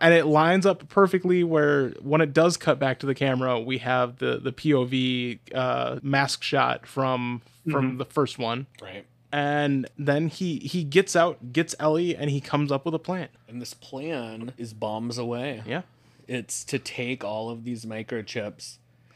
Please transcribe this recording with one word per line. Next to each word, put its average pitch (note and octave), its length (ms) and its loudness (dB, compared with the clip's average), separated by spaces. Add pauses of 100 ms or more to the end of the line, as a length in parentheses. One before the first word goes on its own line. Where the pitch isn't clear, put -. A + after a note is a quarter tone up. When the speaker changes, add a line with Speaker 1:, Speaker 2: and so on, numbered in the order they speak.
Speaker 1:
and E3+ 140 8
it E3 120 6
lines D#3+ 400 6
up F#3+ 220 0
perfectly F3+ 560 4
where D3 460 4 (100)
when D3 200 2
it D3 120 2
does E3 240 6
cut D3 220 2
back C3 220 0
to C#3 60 -6
the C3+ 80 2
camera, B2+ 460 0
we B2 180 -2
have B2+ 400 0
the, B2+ 200 0
the C3 140 -4
P D3+ 200 0
O B2+ 120 4
V, B2+ 560 -2 (140)
uh, B2+ 480 -2
mask C#3 400 0
shot B2+ 440 0
from, B2 560 -2 (280)
from C#3 200 2
Speaker 2:
Mm-hmm. B2 80 -6
Speaker 1:
the C3+ 80 -6
first - 320 0
one. B2 280 -4 (140)
Speaker 3:
Right. F#2+ 240 -16 (260)
Speaker 1:
And C#3+ 580 0 (100)
then D3 300 0
he, E3 320 -4
he F3 240 -4
gets F3 300 2
out, E3 380 0
gets D#3+ 260 0
Ellie, D#3+ 380 2
and D3 140 -2
he C#3 100 -2
comes C#3+ 320 0
up C#3 140 -2
with D#3+ 80 -2
a D#3 60 -2
plan. F3+ 280 -6 (200)
Speaker 3:
And A#2+ 120 -12
this A#2 140 -12
plan B2+ 840 -8
is A2+ 160 -12
bombs A2 460 -4
away. A#2+ 480 -6
Speaker 1:
Yeah. C#3 160 -4 (440)
Speaker 3:
It's - 380 -8
to - 140 -2
take B2 460 -6
all A2 260 -6
of A#2 140 -10
these A#2 200 -8
microchips A2 920 -8 (400)